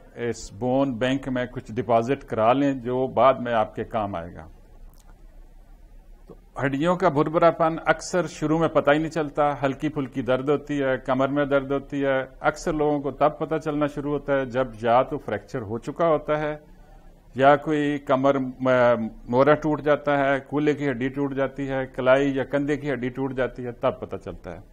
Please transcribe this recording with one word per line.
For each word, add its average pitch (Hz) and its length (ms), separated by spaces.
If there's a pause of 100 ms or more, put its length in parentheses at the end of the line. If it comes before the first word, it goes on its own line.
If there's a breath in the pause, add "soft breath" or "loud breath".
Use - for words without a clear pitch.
(160)
इस 120 380
बोन 127 400
बैंक 131 340
में 127 200
कुछ 117 240
डिपॉजिट 117 500
करा 110 300
लें, 139 280
जो 127 280
बाद 120 320
में 120 120
आपके 110 320
काम 101 320
आएगा। 85 320 (1800)
तो - 80 (240)
हड्डियों 139 360
का 196 140
भुरभुरापन 160 640 (120)
अक्सर 160 380
शुरू 156 320
में 165 100
पता 143 240
ही 151 60
नहीं 160 120
चलता, 147 520
हल्की 139 260
फुल्की 135 340
दर्द 127 280
होती 143 280
है, 131 200
कमर 135 300
में 143 200
दर्द 135 240
होती 139 280
है। 131 320 (100)
अक्सर 156 320
लोगों 147 260
को 139 100
तब 151 300
पता 160 180
चलना 147 280
शुरू 143 240
होता 143 220
है, 135 180
जब 123 220 (120)
या 117 180
तो 160 160
फ्रैक्चर 110 420
हो 107 180
चुका 151 280
होता 151 300
है 151 380 (640 soft breath)
या 135 200
कोई 147 420
कमर, 139 400
म-, 123 720 (200)
मोरा 135 240
टूट 151 260
जाता 143 360
है, 139 240
कूल्हे 147 340
की 139 120
हड्डी 127 220
टूट 139 260
जाती 135 320
है, 135 200
कलाई 135 460
या 131 120
कंधे 143 320
की 135 120
हड्डी 127 220
टूट 135 220
जाती 127 300
है, 120 100
तब 127 300
पता 98 140
चलता 92 340
है। 85 120 (100)